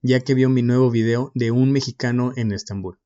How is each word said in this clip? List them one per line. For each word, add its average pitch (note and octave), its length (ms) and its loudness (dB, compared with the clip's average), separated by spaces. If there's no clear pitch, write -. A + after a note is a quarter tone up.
ya B2+ 200 2
que B2+ 120 -2
vio C3 160 4
mi B2+ 140 2
nuevo B2 280 4
video A#2 440 -2
de A#2+ 160 -2
un B2+ 200 2
mexicano B2 680 -2
en A2+ 160 -2
Estambul. F#2+ 540 -10